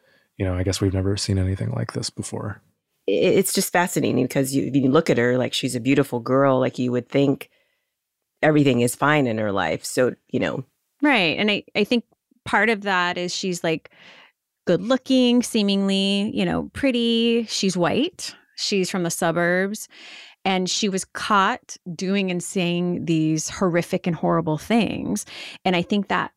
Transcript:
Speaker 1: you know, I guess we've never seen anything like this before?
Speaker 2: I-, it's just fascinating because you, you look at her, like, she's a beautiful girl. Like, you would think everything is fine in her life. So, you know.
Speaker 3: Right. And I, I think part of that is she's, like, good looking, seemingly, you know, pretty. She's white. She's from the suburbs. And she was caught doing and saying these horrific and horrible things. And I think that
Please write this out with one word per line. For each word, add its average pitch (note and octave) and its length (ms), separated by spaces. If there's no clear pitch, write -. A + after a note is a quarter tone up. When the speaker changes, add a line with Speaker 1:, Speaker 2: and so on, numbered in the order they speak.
Speaker 1:
you G2+ 80
know, F#2 100
I F#2 80
guess F#2 180
we've G2 120
never F#2+ 220
seen G2+ 220
anything G2 340
like A#2 220
this - 160
before? G#2+ 520
Speaker 2:
I-, G2 40
it's F#3 420
just - 180
fascinating C3 540
because C3+ 280
you, C3+ 200
you C#3 180
look D3+ 180
at C3+ 80
her, B2 200
like, A#2+ 160
she's B2+ 220
a B2 40
beautiful C3 400
girl. C3 400
Like, B2+ 200
you B2 120
would A#2+ 160
think C#3 420
everything C#3 400
is B2 140
fine C#3+ 320
in A2 100
her G#2+ 140
life. F2+ 340
So, B2+ 300
you A#2+ 100
know. D3+ 240
Speaker 3:
Right. A3+ 360
And G#3 120
I, - 140
I G#3 80
think A#3 200
part G#3+ 240
of G#3+ 120
that F3+ 360
is F3 160
she's, F3+ 300
like, D#3+ 260
good F3+ 140
looking, B3 640
seemingly, G3 880
you G3+ 120
know, E3 280
pretty. A#3 720
She's - 320
white. F3+ 580
She's F#3 340
from F#3 140
the E3+ 60
suburbs. F3 800
And F#3 240
she - 180
was F#3+ 180
caught - 720
doing F#3+ 360
and F3+ 100
saying F3 640
these D#3 440
horrific F3 580
and E3+ 80
horrible E3 420
things. - 680
And F#3+ 100
I E3+ 60
think G3+ 260
that F3+ 280